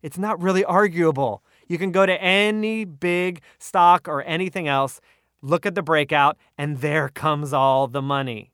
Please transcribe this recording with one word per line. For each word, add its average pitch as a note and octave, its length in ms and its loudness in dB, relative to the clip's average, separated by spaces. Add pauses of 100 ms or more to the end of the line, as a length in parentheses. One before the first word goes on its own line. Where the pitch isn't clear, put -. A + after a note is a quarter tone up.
It's D#3 160 -12
not F#3+ 240 -4
really F#3+ 220 2
arguable. E3 800 2 (240)
You F3 100 -4
can F#3 140 -4
go F#3+ 140 4
to F3+ 160 0
any G#3+ 640 0
big F3 560 -4 (180)
stock F3 480 4
or D3 160 -6
anything E3+ 440 -4
else, C#3 340 -2 (400)
look D#3 240 -2
at F#3+ 100 -4
the G3 80 -2
breakout, D3+ 540 2 (200)
and C#3+ 200 -6
there D3 320 -2
comes D3 440 -4
all C3+ 340 2
the C3 140 -6
money. C3+ 520 -6